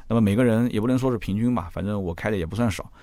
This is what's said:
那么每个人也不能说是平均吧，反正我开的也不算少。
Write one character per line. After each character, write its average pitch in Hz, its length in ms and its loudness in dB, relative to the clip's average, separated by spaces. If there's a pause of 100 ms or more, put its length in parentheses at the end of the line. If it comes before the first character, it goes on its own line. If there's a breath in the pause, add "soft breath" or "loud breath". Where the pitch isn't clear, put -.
那 110 40 0
么 117 60 4
每 101 160 4
个 127 80 4
人 120 300 4
也 107 80 0
不 113 60 -2
能 127 120 2
说 131 100 0
是 120 80 0
平 95 200 -4
均 120 180 0
吧， 87 160 -4
反 87 140 -6
正 104 160 -4
我 85 120 -4
开 107 160 -6
的 107 60 0
也 87 100 -2
不 80 80 -8
算 117 160 0
少。 82 220 -6 (120)